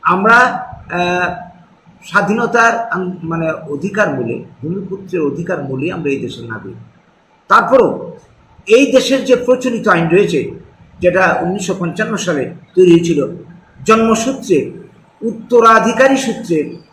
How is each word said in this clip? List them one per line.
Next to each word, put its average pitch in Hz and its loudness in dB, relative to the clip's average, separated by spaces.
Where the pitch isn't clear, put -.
আমরা, 196 4
আহ, 180 -2
স্বাধীনতার 226 0
আন-, 180 -6
মানে 160 -4
অধিকার 180 -2
মূলে, 123 -6
ভূমিপুত্রের 180 -6
অধিকার 165 -4
মূলে 135 -6
আমরা 151 -4
এই 139 -4
দেশের 117 -12
নাগরিক। 104 -14
তারপরও 226 2
এই 233 4
দেশের 254 2
যে 254 4
প্রচলিত 247 -2
আইন 170 2
রয়েছে, 170 0
যেটা 175 2
উনিশশো 185 -4
পঞ্চান্ন 196 -4
সালে 147 -4
তৈরি 180 6
হয়েছিল, 165 2
জন্মসূত্রে, 220 2
উত্তরাধিকারী 233 4
সূত্রে 165 -4